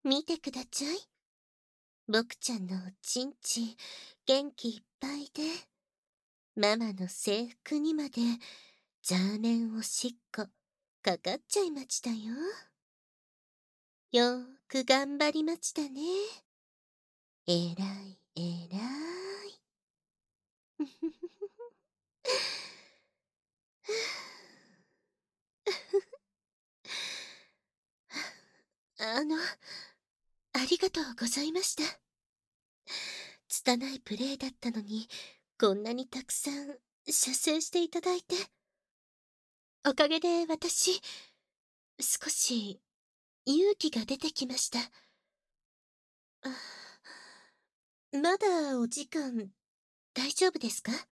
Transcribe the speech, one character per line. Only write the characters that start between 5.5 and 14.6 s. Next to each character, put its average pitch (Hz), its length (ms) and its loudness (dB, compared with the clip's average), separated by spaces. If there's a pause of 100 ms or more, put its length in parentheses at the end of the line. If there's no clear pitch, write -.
マ 208 220 4
マ 220 160 -2
の 185 140 -4
制 214 400 0
服 294 320 -4
に 311 160 2
ま 285 140 -2
で、 233 120 -2 (800)
ザ 180 140 2
ー 196 240 2
メ 233 180 4
ン 226 180 0
お 220 60 -2
し - 280 -2
っ 240 60 -8 (160)
こ、 208 160 -4 (540)
か 180 160 4
か 185 160 -2
っ 294 140 -4
ち 415 140 2
ゃ - 20 4
い 339 80 0
ま 277 160 -6
ち - 120 -2
た 240 120 -2
よ。 220 240 -4 (1800)
よ 240 120 6
ー 247 220 2 (220)